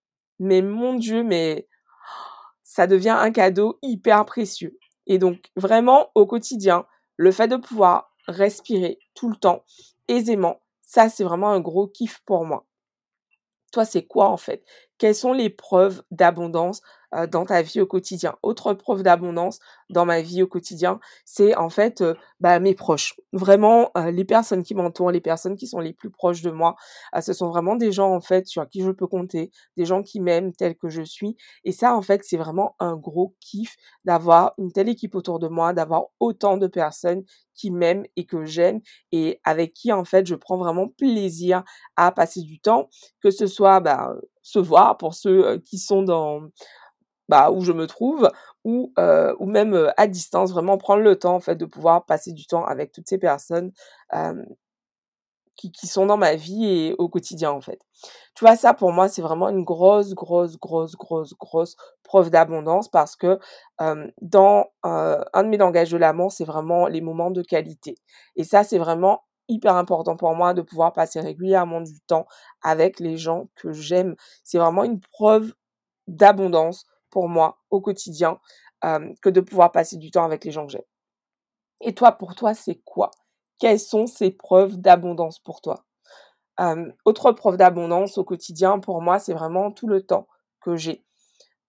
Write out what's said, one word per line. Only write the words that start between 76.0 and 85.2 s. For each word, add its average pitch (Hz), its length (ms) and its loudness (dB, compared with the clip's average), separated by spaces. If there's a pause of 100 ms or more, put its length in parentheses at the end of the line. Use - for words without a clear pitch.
d'abondance 180 800 2 (240)
pour 180 180 -4
moi 165 300 0 (120)
au 196 100 0
quotidien, 185 580 -4 (460)
euh, 160 280 -4 (100)
que 202 60 2
de 185 120 4
pouvoir 185 320 4
passer 165 240 -2
du 156 140 -20
temps 170 140 0
avec 156 200 -6
les 160 60 -12
gens 151 160 -10
que 139 60 -18
j'aime. - 100 -14 (1000)
Et 226 140 -8
toi, 233 180 6
pour 180 220 -8
toi, 220 200 -2
c'est - 300 -12
quoi ? - 260 -4 (480)
Quelles 220 220 2
sont 220 260 -2
ces 208 240 -2
preuves 190 460 2
d'abondance 175 600 2